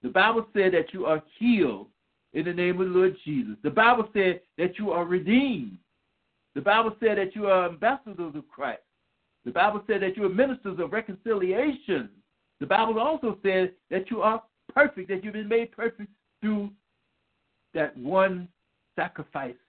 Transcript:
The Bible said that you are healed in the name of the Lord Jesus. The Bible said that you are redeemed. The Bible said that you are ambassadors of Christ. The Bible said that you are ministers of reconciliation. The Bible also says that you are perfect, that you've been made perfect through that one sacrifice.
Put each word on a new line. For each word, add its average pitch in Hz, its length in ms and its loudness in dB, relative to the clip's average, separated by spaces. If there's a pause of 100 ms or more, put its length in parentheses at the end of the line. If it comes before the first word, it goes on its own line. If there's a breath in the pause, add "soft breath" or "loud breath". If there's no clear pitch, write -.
The 123 80 -6
Bible 220 440 2
said 190 200 4
that 165 200 0
you 190 120 -6
are 156 160 0 (160)
healed 165 520 2 (440)
in 160 120 -4
the 175 80 -4
name 180 260 -2
of 185 80 0
the 180 100 -4
Lord 185 260 4
Jesus. 120 400 -4
The 185 60 0
Bible 220 440 4
said 185 280 2 (160)
that 185 200 -2
you 214 140 -4
are 170 140 0
redeemed. 180 720 0 (760)
The 139 80 -6
Bible 220 380 2
said 214 180 2
that 190 180 -2
you 208 120 -2
are 190 200 4
ambassadors 175 680 -4
of 147 140 -12
Christ. 135 320 -8 (640)
The 120 60 -8
Bible 202 360 0
said 202 140 0
that 190 160 -2
you 208 80 -2
are 185 40 2
ministers 233 500 0
of 165 120 -4
reconciliation. 202 1160 -2 (500)
The 147 60 -6
Bible 220 340 2
also 254 440 -2
says 185 260 2 (220)
that 190 180 -4
you 226 120 -4
are 214 200 2 (320)
perfect, 262 360 2
that 190 140 -4
you've 208 100 -8
been 208 140 -8
made 226 240 0
perfect 226 380 -8 (320)
through 208 300 -2 (1000)
that 143 240 -4
one 180 500 0 (480)
sacrifice. 147 600 -8 (140)